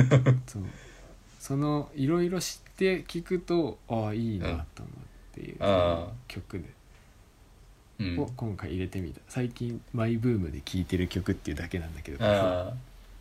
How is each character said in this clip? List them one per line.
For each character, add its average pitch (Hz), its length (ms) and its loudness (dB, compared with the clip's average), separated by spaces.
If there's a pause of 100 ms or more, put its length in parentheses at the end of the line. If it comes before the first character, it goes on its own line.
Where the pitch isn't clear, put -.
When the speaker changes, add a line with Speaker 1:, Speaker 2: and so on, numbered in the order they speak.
(460)
Speaker 1:
そ - 120 -10
う。 95 40 -4 (760)
そ - 180 -4
の、 147 380 0
い 139 120 0
ろ 175 160 4
い 175 60 2
ろ 180 120 -2
知 - 200 -6 (100)
っ - 40 -20
て 190 300 2
聞 170 180 -6
く 180 160 0
と、 170 400 0 (100)
あ - 40 -4
ー、 107 220 0
い 113 220 0
い - 20 -2
な 82 360 -2
と - 80 -14
思 - 100 -12
う - 460 -18
っ - 40 -12
て - 60 -10
い - 40 -10
う、 - 20 -12
Speaker 2:
う - 20 -14
ん。 - 20 -12
Speaker 1:
そ 90 60 -2
の 90 480 4 (160)
曲 - 300 -10
で。 80 60 -10 (1300)
Speaker 2:
あ 110 40 -4
ー。 90 120 -2
う - 20 -2
ん。 - 40 -2
Speaker 1:
を 139 160 -2
今 107 200 -4
回 87 140 -8
入 92 100 -2
れ 92 80 -2
て 98 120 -6
み 78 120 -6
た。 - 160 -16
最 123 220 -2
近 120 300 -6 (120)
マ 117 140 0
イ 117 100 2
ブ 117 200 2
ー - 20 2
ム 85 120 0
で 69 100 -8
聴 92 200 -2
い 87 40 2
て 92 120 0
る 90 120 2
曲 95 240 0
っ - 20 2
て - 160 -8
い 80 40 -2
う - 20 -6
だ 85 120 -6
け 92 100 -4
な 82 80 -6
ん 80 80 -10
だ 76 80 -12
け - 100 -10
ど。 87 120 -8
Speaker 2:
あ 95 480 4 (480)